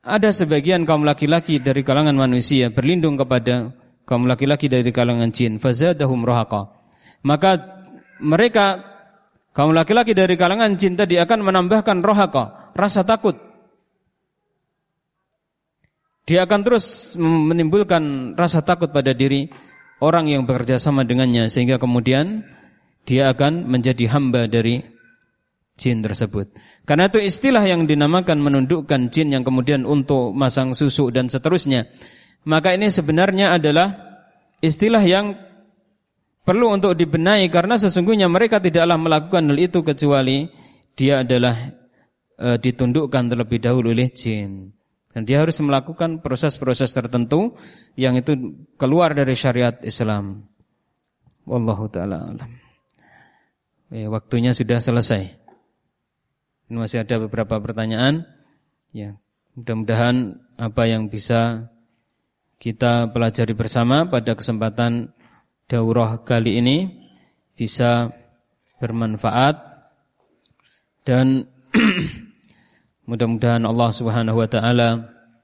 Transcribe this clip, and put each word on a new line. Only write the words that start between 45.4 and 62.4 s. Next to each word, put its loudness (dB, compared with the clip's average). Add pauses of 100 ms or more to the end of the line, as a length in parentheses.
harus -2
melakukan -2
proses-proses -4
tertentu -2 (400)
yang 0
itu 0 (400)
keluar 0
dari 0
syariat -2
Islam. -6 (1040)
Wallahu -4
ta'ala -8
alam. -16 (1400)
Eh, -8
waktunya 0
sudah 0
selesai. -2 (1400)
Ini -14
masih -6
ada -2
beberapa -4
pertanyaan. -2 (640)
Ya, -14 (400)
mudah-mudahan -2 (240)
apa -4
yang -2
bisa -4 (880)